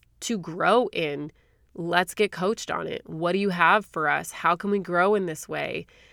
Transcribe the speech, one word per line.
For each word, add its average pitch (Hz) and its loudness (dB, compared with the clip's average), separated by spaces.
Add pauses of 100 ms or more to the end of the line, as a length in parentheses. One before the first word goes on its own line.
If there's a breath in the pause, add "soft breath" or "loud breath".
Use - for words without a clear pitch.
(200)
to 233 -4
grow 175 2
in. 147 -6 (440)
Let's 175 0
get 208 2
coached 196 -4
on 170 -4
it. - -8
What 165 -2
do 196 2
you 202 2
have 180 4
for 156 -4
us? 147 0
How 170 0
can 196 -4
we 202 2
grow 180 2
in 196 0
this 160 -8
way?" 151 -6 (260 soft breath)